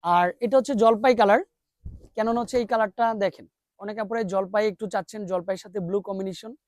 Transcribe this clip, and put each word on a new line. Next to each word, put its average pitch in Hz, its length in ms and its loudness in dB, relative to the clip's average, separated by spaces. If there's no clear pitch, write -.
আর 175 380 2
এটা 240 180 2
হচ্ছে 262 180 2
জলপাই 226 400 4
কালার, 220 280 4
কেননা 226 260 0
হচ্ছে 240 160 -4
এই 226 100 -2
কালারটা 226 460 0
দেখেন, 196 340 -4
অনেক 208 220 -12
আপুরাই 226 240 -4
জলপাই 196 440 0
একটু 208 200 -6
চাচ্ছেন, 202 380 -6
জলপাইয়ের 185 320 -4
সাথে 185 220 -10
ব্লু 185 220 -2
কম্বিনেশন। 190 540 -8